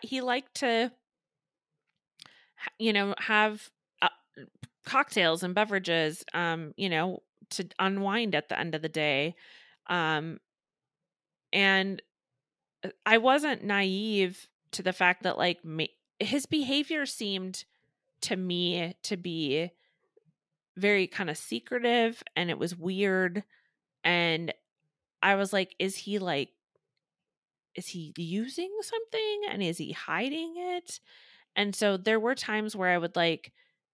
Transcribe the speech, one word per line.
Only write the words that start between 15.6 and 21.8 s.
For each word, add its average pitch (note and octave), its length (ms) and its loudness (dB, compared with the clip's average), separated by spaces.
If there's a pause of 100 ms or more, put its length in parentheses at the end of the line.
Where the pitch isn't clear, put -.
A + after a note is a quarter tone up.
ma-, D#3 220 -4 (340)
his G#3+ 260 0
behavior C#4+ 600 0
seemed F#3+ 580 -6 (580)
to G3+ 140 -2
me F3 580 -2 (100)
to G#3 120 -4
be E3 560 -2 (1040)
very G3 300 4
kinda E3 280 -4
secretive, A#3 880 0 (140)